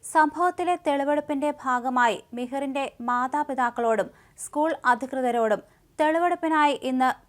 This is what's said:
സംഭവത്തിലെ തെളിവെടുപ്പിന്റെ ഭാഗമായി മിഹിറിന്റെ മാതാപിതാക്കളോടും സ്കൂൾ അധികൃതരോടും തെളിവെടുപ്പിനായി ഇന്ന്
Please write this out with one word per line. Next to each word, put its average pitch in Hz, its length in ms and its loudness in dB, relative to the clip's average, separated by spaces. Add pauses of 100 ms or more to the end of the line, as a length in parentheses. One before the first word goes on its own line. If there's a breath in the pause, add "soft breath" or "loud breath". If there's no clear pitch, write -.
(120)
സംഭവത്തിലെ 339 640 2 (100)
തെളിവെടുപ്പിന്റെ 294 640 0 (100)
ഭാഗമായി 247 600 0 (100)
മിഹിറിന്റെ 269 580 -4 (100)
മാതാപിതാക്കളോടും 247 1080 0 (360 soft breath)
സ്കൂൾ 302 300 -2 (100)
അധികൃതരോടും 240 760 0 (380 soft breath)
തെളിവെടുപ്പിനായി 320 840 2
ഇന്ന് 254 280 0 (180)